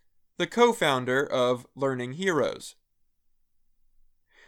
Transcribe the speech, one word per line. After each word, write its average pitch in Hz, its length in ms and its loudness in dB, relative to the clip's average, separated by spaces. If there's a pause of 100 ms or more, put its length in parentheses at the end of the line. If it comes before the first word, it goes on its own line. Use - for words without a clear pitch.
(380)
the 175 100 -2
co-founder 143 760 2
of 123 520 0
Learning 131 380 -2
Heroes. 165 640 -2 (1700)